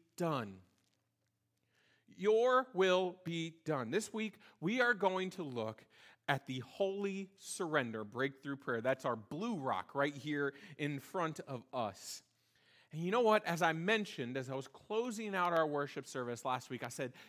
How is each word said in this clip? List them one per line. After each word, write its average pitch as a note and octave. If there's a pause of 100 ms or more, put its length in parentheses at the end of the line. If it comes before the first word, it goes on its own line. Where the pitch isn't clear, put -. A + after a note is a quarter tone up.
(180)
done." A#2+ (1600)
Your A#3+
will F#3
be E3 (120)
done. C3
This G#3+
week, A3 (200)
we A3
are A#3+
going F#3
to F3+
look A#2 (420)
at C#3
the C3
Holy G3
Surrender C3
Breakthrough C3+
Prayer. B2
That's C3
our B2
blue E3
rock B2
right C#3+
here C#3+ (240)
in D3
front D#3+
of B2+
us. - (680)
And D#3+
you F3+
know A#3+
what? G#3+
As E3+
I E3
mentioned, E3
as C3
I C3+
was C3+
closing A3
out F3
our D#3+
worship C#3+
service A#2+
last B2+
week, B2+
I A#2+
said, B2+ (160)